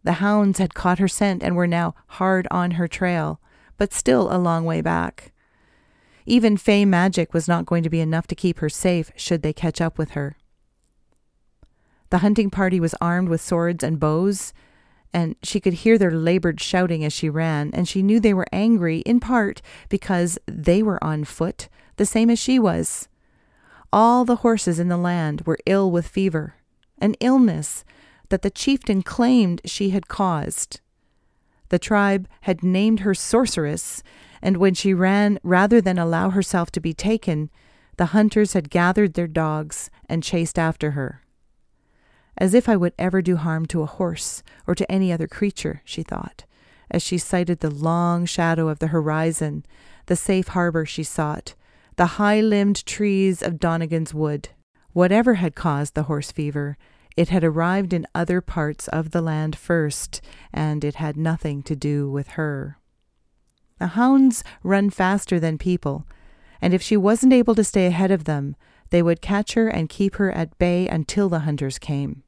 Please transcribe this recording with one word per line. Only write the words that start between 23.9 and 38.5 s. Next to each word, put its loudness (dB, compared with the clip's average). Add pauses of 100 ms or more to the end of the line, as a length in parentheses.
All 4
the 2
horses 2
in 0
the 0
land -2
were 0
ill 4
with 0
fever, -2 (440)
an 0
illness 2 (420)
that 0
the -2
chieftain 0
claimed 2
she -4
had -4
caused. -4 (880)
The 2
tribe 0 (140)
had -2
named 2
her 0
sorceress, -2 (380)
and 2
when 4
she 0
ran, 2
rather 4
than 2
allow 0
herself 0
to -6
be -4
taken, -2 (460)
the 0
hunters 4